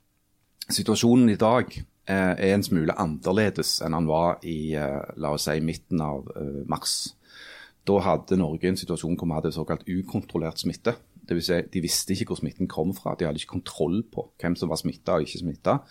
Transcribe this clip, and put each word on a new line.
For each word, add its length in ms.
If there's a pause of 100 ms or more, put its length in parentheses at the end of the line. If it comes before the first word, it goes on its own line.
(600)
situasjonen 680
i 60
dag, 380 (280)
eh, 340
er 180
en 80
smule 340
annerledes 840
enn 120
han 120
var 360
i, 320
eh, 280 (140)
la 160
oss 120
si, 160
midten 400
av, 360
eh, 300
mars. 480 (720)
Da 140
hadde 380
Norge 260
en 120
situasjon 400
hvor 120
vi 60
hadde 180
såkalt 340
ukontrollert 720
smitte. 360 (320)
Det 100
vil 60
si, 200
de 180
visste 320
ikke 140
hvor 140
smitten 280
kom 260
fra. 200
De 120
hadde 120
ikke 220
kontroll 420
på 220 (140)
hvem 180
som 140
var 60
smittet 320
og 140
ikke 200
smittet. 380 (100)